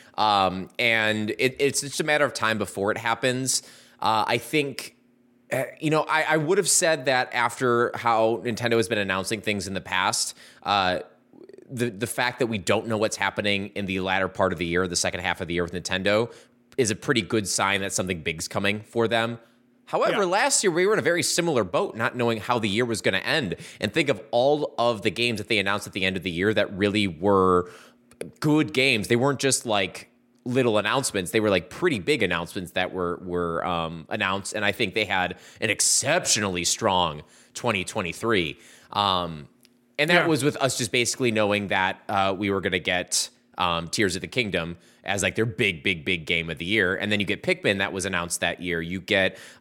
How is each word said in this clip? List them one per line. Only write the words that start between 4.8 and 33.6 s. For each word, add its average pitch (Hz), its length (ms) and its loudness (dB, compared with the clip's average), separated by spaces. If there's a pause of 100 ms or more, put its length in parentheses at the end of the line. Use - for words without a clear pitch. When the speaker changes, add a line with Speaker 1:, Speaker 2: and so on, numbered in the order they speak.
Speaker 1:
uh, 131 120 -2 (140)
you 156 120 -2
know, 156 180 2
I, 156 140 2
I 156 140 2
would 160 200 2
have 190 100 0
said 160 380 2
that 127 300 2
after 120 580 2
how 113 500 2
Nintendo 117 340 0
has 113 120 2
been 113 80 0
announcing 95 440 -2
things 101 260 -2
in 98 80 -6
the 92 60 -2
past, 95 540 -2 (280)
uh, 92 380 2 (680)
the, 120 220 -2
the 104 160 -6
fact 123 320 -2
that 123 80 2
we 113 100 -4
don't 101 300 0
know 113 100 0
what's 107 200 0
happening 101 580 0
in 101 100 -4
the 95 140 -2
latter 95 280 0
part 92 240 0
of 87 60 -4
the 87 80 -2
year, 87 220 0
the 85 80 -4
second 87 240 -2
half 87 220 -2
of 90 60 -4
the 87 60 -4
year 87 100 0
with 85 100 -6
Nintendo, 95 600 0 (440)
is 113 120 2
a 107 60 -2
pretty 123 260 0
good 98 260 -2
sign 98 340 0
that 98 120 -6
something 92 280 -2
big's 80 260 -6
coming 101 340 -2
for 113 260 0
them. 117 300 0 (480)
However, 214 340 0
Speaker 2:
Yeah. 196 60 2
Speaker 1:
last 226 380 0
year 202 60 4
we 175 160 2
were 214 80 2
in 190 60 2
a - 20 0
very 160 220 2
similar 156 400 2
boat, 143 320 -2
not 117 200 -2
knowing 117 240 0
how 123 200 0
the 107 100 0
year 110 160 2
was 117 160 -4
gonna 98 160 2
end. 120 380 -2 (260)
And 107 100 -2
think 156 180 0
of 104 200 -2
all 143 480 2
of 117 240 0
the 113 80 0
games 117 300 0
that 107 80 -8
they 113 100 2
announced 101 300 0
at 98 60 -14
the 95 120 -2
end 95 100 2
of 92 60 -4
the 92 80 -4
year 90 240 2
that 101 240 0
really 101 300 2
were 92 640 4 (680)
good 151 320 2
games. 127 360 2
They 120 80 4
weren't 131 240 2
just, 131 260 0
like, 101 460 -2 (340)
little 120 320 2
announcements. 104 540 0
They 113 80 2
were, 107 100 4
like, 92 220 2
pretty 165 260 0
big 120 240 0
announcements 87 520 -2
that 92 200 -2
were, 87 300 -4
were, 87 420 -2